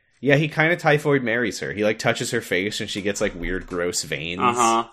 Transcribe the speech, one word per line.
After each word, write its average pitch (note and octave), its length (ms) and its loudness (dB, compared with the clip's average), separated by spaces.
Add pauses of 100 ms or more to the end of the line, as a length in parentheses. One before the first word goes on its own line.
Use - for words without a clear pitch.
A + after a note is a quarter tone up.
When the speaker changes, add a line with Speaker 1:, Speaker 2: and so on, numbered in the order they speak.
(200)
Speaker 1:
Yeah, C#3 160 4
he D3+ 120 2
kinda D#3 280 2
Typhoid D3 460 2
Marys A#2 380 -2
her. D2+ 120 -6
He, G#2 120 -2
like, A2 160 2
touches A#2+ 320 0
her A#2+ 80 0
face G2 400 -2
and G#2 100 -6
she G#2 120 -4
gets, G2+ 180 -2
like, G#2 160 0
weird, E2+ 320 -6
gross F2 340 -2
veins. D#2+ 400 -6
Speaker 2:
Uh-huh, A#2 500 2